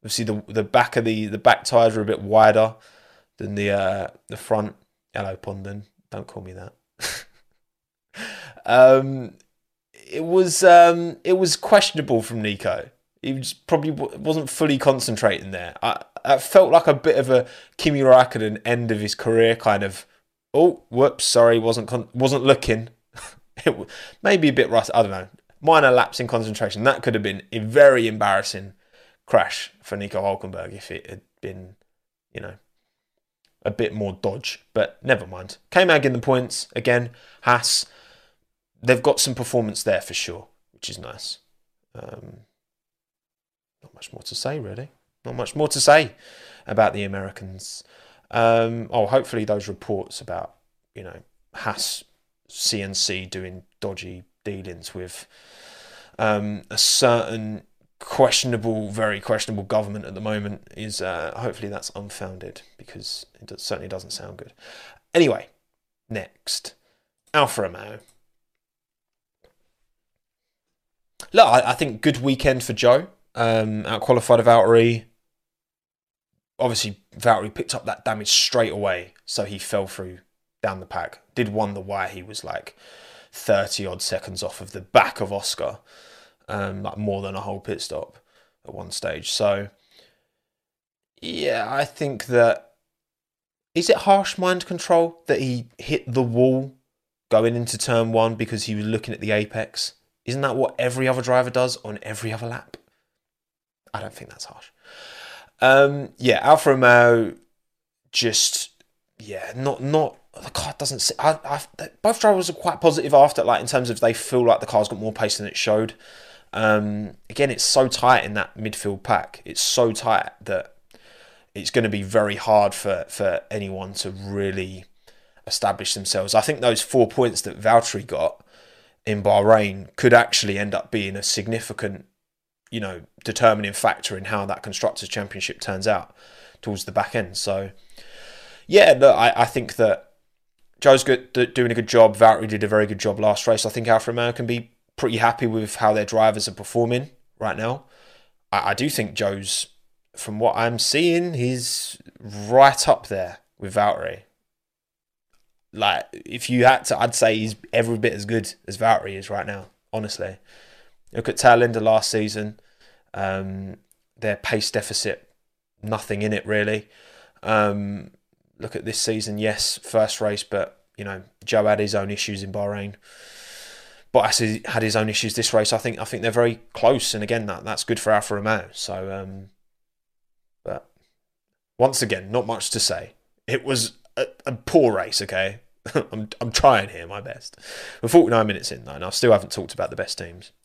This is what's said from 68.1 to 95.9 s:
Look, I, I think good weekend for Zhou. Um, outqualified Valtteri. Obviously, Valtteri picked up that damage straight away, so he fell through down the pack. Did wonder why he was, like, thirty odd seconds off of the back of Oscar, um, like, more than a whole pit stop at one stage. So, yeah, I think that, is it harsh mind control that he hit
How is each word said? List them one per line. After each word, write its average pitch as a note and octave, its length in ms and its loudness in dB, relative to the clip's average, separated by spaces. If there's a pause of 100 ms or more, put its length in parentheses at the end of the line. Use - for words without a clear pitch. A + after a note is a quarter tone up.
Look, A3 140 8
I, A#2+ 240 4
I - 20 0
think B2+ 280 -4
good C3+ 200 0
weekend C3+ 420 0
for A#2+ 100 -6
Zhou. B2 340 4 (280)
Um, A2 480 0
outqualified A#2 580 2
Valtteri. A#2 640 6 (1500)
Obviously, A2 440 -4 (140)
Valtteri G#2+ 380 0
picked - 220 -8
up - 100 -12
that - 200 -8
damage G#2+ 260 -6
straight A#2 400 2
away, F#2 420 -4 (120)
so - 180 -6
he G2 160 -10
fell G2 280 -6
through F#2 320 -14 (440)
down F#2+ 160 -6
the F#2 60 -16
pack. - 360 -12 (140)
Did A#2 140 -2
wonder G2+ 320 -4
why F#2+ 260 -6
he F#2 160 -14
was, G#2 200 -16
like, - 340 -12 (540)
thirty G2 540 -2
odd F#2 160 -10
seconds - 400 -8
off F2+ 200 -12
of F#2+ 100 -18
the F#2+ 100 -14
back - 380 0
of G2 120 -6
Oscar, - 480 -8 (680)
um, G2 340 -8
like, G2+ 160 -10
more G2+ 240 -4
than G2 140 -10
a F#2+ 60 -10
whole G2 180 -10
pit G2 220 -10
stop - 360 -12 (500)
at - 60 -18
one - 160 -14
stage. - 400 -8
So, G2+ 380 -2 (1500)
yeah, C3 480 -6
I C#3 160 -2
think C#3 420 -8
that, A#2 460 2 (1040)
is E3+ 140 -2
it - 80 6
harsh G3 420 2
mind F3+ 260 -2
control E3+ 640 0
that B2 140 0
he B2 260 -4 (100)
hit - 340 -6